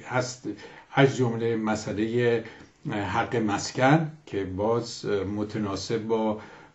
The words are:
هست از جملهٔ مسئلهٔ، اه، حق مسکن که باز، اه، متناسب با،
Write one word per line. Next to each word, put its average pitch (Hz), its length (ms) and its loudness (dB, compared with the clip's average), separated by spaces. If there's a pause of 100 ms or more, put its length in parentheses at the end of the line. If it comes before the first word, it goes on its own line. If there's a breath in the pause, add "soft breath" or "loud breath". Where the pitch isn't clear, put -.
هست - 420 -4 (480 loud breath)
از 127 220 6
جملهٔ 117 380 2
مسئلهٔ، 113 880 0 (480 loud breath)
اه، 107 80 -2
حق 107 360 -2
مسکن 127 760 2 (140)
که 98 180 -4
باز، 107 600 -2
اه، 101 180 2
متناسب 104 760 -4
با، 110 440 0 (340 loud breath)